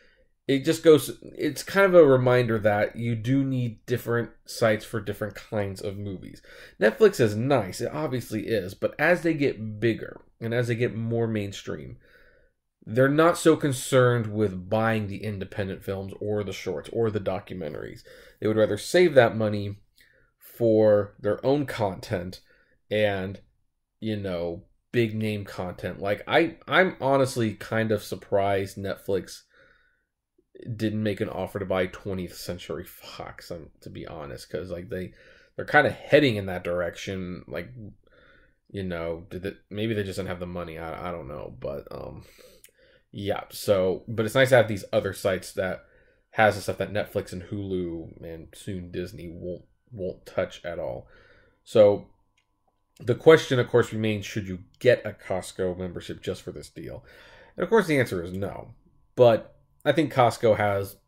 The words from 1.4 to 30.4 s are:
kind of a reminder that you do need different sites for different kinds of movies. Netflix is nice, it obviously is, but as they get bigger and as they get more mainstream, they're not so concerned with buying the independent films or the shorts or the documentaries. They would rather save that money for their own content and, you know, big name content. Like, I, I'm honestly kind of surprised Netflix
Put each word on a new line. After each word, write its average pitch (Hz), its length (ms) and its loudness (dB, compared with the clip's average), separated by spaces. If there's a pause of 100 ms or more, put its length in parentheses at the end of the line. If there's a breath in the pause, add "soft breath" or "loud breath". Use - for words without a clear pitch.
kind 196 220 4
of 180 100 6
a 165 100 12
reminder 123 540 6
that 104 380 2
you 117 180 -2
do 123 260 0
need 127 440 -4
different 117 460 -2 (120)
sites 110 400 0
for - 160 -6
different 101 360 -8
kinds 98 460 -6
of 98 160 -6
movies. 101 440 -10 (360 loud breath)
Netflix 208 440 4
is 107 160 2
nice, 117 420 0
it 120 140 -6
obviously 127 540 -6
is, 95 260 -2
but - 260 -4
as 170 220 2
they 165 120 0
get 110 460 -4
bigger - 400 -2 (220)
and 113 120 -4
as 120 140 0
they 120 80 -2
get 117 180 -2
more 113 320 -2
mainstream, 107 760 -6 (880 soft breath)
they're 127 200 4
not 160 280 4
so 156 200 6
concerned 123 680 2
with 98 420 -4
buying 110 380 0
the 98 140 -10
independent 95 600 -8
films 98 380 -8
or 104 200 -2
the 95 120 -8
shorts 82 400 -8
or 113 180 0
the 104 80 -2
documentaries. 90 800 -8 (400 loud breath)
They - 80 -2
would 107 80 2
rather 107 220 4
save 175 380 4
that 117 200 8
money 104 440 -2 (600 soft breath)
for 107 800 4
their - 260 -2
own 139 200 2
content 92 760 -4 (500 soft breath)
and, 101 520 -2 (580)
you 107 160 -4
know, 87 480 -6 (300)
big 117 200 0
name 107 300 -4
content. 92 560 -10
Like, 101 300 -4
I, 165 260 2 (100)
I'm 175 360 2
honestly 127 540 2
kind 110 360 -2
of 101 100 0
surprised 98 760 -2
Netflix 95 640 -6 (1400 soft breath)